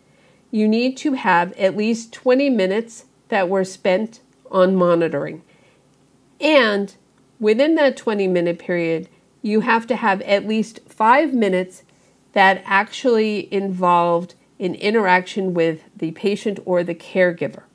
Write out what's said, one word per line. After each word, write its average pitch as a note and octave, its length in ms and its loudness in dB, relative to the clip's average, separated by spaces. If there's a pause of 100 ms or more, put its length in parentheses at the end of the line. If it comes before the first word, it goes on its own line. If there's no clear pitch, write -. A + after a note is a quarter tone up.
(500)
You G#3+ 160 0
need A#3+ 320 0
to D4+ 160 -4
have F3+ 440 0
at F#3+ 180 0
least A3 360 -4
twenty C4 360 0
minutes A3 560 -2 (240)
that F#3+ 220 -2
were F#3+ 140 0
spent G3 560 -4 (300)
on F#3+ 260 4
monitoring. E3 680 0 (960)
And A3+ 540 2 (440)
within A#3 360 2
that C#4 240 2
twenty-minute F3+ 600 -2
period, E3+ 520 -4 (320)
you G#3+ 180 0
have A3+ 280 0
to A#3 80 -2
have G3+ 260 -2
at G3+ 240 -2
least A3 420 -4
five C4 460 2
minutes F#3 480 -2 (500)
that F#3+ 320 4
actually G#3+ 880 -2
involved F3+ 840 0 (220)
an F3+ 180 -4
interaction F#3+ 760 0
with E3 300 -2 (140)
the E3 160 -6
patient G3+ 520 -4
or F3 200 0
the E3+ 100 -6
caregiver. F3+ 720 -2 (100)